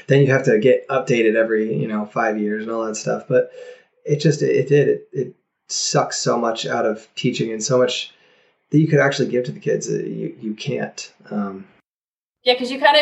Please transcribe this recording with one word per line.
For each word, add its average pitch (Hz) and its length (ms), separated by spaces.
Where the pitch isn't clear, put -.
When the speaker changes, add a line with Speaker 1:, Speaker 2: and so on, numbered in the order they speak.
Speaker 1:
then 139 140
you 139 100
have 131 140
to 113 160
get 123 280
updated 120 460
every, 113 420
you 143 120
know, 107 180
five 110 320
years 104 240
and 113 80
all 113 140
that 107 100
stuff. - 340
But 127 220
it 147 160
just, 151 220
it, 131 120
it - 140
did, 143 200
it, - 240
it 127 220
sucks - 500
so 120 200
much 117 260
out 120 220
of 107 300
teaching 123 340
and 110 120
so 127 140
much - 360
that 147 80
you 156 80
could 147 140
actually 139 280
give 120 180
to 147 60
the - 80
kids - 280
that 104 180
you, 110 340
you 107 140
can't. - 580
Um, 98 340
Speaker 2:
Yeah, 247 120
'cause 247 140
you 262 80
kind 302 240